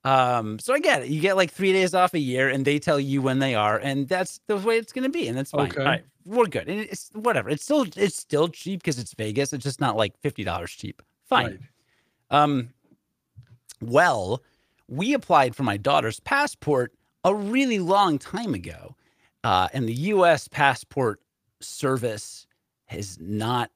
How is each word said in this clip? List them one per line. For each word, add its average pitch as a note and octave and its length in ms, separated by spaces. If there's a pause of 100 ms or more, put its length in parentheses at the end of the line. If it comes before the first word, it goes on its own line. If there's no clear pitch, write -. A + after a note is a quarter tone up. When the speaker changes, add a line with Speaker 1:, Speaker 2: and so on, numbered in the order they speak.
Speaker 1:
Um, B2 560
so B3 140
I D4 60
get C4 240
it. B2 60
You D3+ 120
get, F#3+ 160
like, F#3 160
three F#3+ 220
days F#3 200
off F3+ 200
a E3+ 40
year, C3 300
and C3+ 160
they D3 140
tell D3 200
you C#3 220
when C3 180
they C3+ 160
are, G#2+ 240
and C#3 300
that's F#3 380
the G#3 100
way A3+ 220
it's A3 140
gonna C4 180
be, E4 180
and A#2+ 80
that's C#3 140
fine. C#3 200
Speaker 2:
Okay. C#3+ 100
Speaker 1:
All C3+ 60
right, B2+ 180 (200)
we're A3 220
good. C3 220
And G3+ 120
it's - 320
whatever. G3 380
It's F3+ 120
still, C#4+ 220 (120)
it's G3 200
still D#3 320
cheap F3+ 340
'cause C#3 160
it's A2+ 140
Vegas. A2 400
It's B2+ 100
just C#3 160
not, A#2+ 180
like, G#2+ 240
fifty C#3 220
dollars F2 300
cheap. - 300 (240)
Fine. - 200
Speaker 2:
Right. G#2 140 (800)
Speaker 1:
Um, C3+ 280 (1120)
well, A#2+ 600 (460)
we G3 240
applied D3 420
for C#3 100
my G2+ 120
daughter's A#2 440
passport D3+ 720 (300)
a F#3+ 100
really A3+ 440
long F3+ 400
time G#3 360
ago, - 420 (480)
uh, F#2 300
and C3 120
the G#2+ 80
U F#3 300
S D#3+ 240
passport C3 720 (400)
service A#2+ 840 (440)
is F#2 300
not A2 560